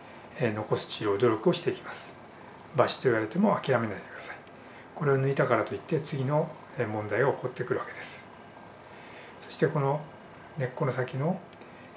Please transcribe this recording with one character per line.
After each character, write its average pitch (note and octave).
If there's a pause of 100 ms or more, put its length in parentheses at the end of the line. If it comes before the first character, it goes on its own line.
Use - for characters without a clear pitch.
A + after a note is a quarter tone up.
(400)
え B2
ー、 G#2
残 G#2+
す -
治 -
療 G2+
努 A#2+
力 A2
を -
し -
て -
い -
き -
ま -
す。 - (580)
抜 A#2+
歯 -
と -
言 C3
わ A2
れ A2
て E3+
も G3
諦 B2+
め A2+
な G#2+
い F#2
で F2+ (120)
く -
だ -
さ -
い。 - (580)
こ E3
れ C#3+
を C3+
抜 C3+
い C#3
た C#3
か B2
ら G#2+
と -
い -
っ -
て D#3
次 C3
の、 D3 (280)
え A#2+
ー、 G#2+
問 G#2+
題 G#2
が C#3
起 -
こ C3
っ -
て -
く C3
る -
わ -
け -
で -
す。 - (1160)
そ -
し -
て D#3+
こ D3
の C#3+ (560)
根 C3+
っ -
こ D3
の B2+
先 C3
の、 D#3+ (580)